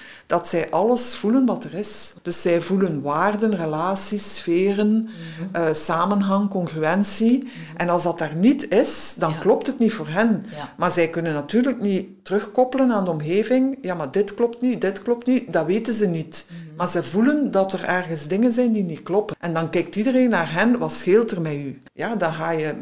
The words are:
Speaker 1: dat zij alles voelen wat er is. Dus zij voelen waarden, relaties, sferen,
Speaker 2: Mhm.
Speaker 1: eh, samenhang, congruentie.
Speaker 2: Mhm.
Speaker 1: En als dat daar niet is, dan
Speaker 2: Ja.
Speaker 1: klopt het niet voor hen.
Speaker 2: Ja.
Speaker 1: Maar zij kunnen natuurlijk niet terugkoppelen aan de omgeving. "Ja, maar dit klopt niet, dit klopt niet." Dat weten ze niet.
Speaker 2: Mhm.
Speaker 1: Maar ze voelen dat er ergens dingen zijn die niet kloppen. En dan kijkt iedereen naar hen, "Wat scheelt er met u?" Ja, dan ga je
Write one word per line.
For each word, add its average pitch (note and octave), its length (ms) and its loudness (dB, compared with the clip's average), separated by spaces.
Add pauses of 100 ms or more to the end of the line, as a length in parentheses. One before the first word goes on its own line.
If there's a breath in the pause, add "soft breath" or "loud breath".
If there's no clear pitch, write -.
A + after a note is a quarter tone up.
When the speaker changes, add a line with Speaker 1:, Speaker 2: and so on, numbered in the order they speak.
(280 loud breath)
Speaker 1:
dat F3 200 0
zij E3 220 -2
alles A#3 460 0
voelen B3+ 300 2
wat G3+ 180 0
er C#3+ 100 -12
is. - 480 -6
Dus F3 200 -4
zij E3+ 200 2
voelen F3 400 0
waarden, G3+ 540 0
relaties, F3+ 800 -2
sferen, G3+ 760 2 (400 loud breath)
Speaker 2:
Mhm. F3+ 60 -10
Speaker 1:
eh, E3 180 2
samenhang, G3 760 2
congruentie. F#3 880 2
Speaker 2:
Mhm. E3 400 -10
Speaker 1:
En F3 120 0
als F3 140 2
dat E3+ 140 0
daar D#3 180 -4
niet G3+ 360 4
is, - 460 2
dan D#3+ 140 0
Speaker 2:
Ja. D#3 60 -4
Speaker 1:
klopt - 300 2
het - 120 -6
niet A3 140 4
voor D3+ 140 -8
hen. G3 380 2 (100)
Speaker 2:
Ja. C#3+ 220 -12
Speaker 1:
Maar E3+ 140 0
zij E3 180 2
kunnen E3 240 -2
natuurlijk A3+ 480 0
niet G3 260 0 (160)
terugkoppelen B3+ 680 2
aan G#3 120 2
de F3+ 80 -2
omgeving. G#3+ 680 0
"Ja, F3+ 140 -4
maar D3+ 160 -6
dit G3+ 220 0
klopt A#3 280 -2
niet, B3 200 0
dit G3 200 -2
klopt A#3+ 260 -2
niet." B3 260 0
Dat E3 120 2
weten A3 280 0
ze G#3 140 2
niet. E3 420 -6
Speaker 2:
Mhm. - 180 -16 (100)
Speaker 1:
Maar F3 120 -2
ze F3 140 -2
voelen B3 480 2
dat F#3+ 220 2
er F3+ 100 -6
ergens E3 440 -4
dingen G#3 240 2
zijn A#3+ 200 2
die G#3+ 120 0
niet D#3+ 200 -6
kloppen. F#3 360 -2
En E3+ 140 -4
dan E3 160 -2
kijkt F3 260 -2
iedereen B3+ 340 4
naar E3+ 240 0
hen, A3 260 4
"Wat D#3 120 -2
scheelt A3 400 2
er F3 100 -4
met D#3 120 -2
u?" C#3+ 280 -8 (120)
Ja, G#3 220 -6
dan E3+ 180 0
ga D#3+ 180 -4
je D#3 300 -2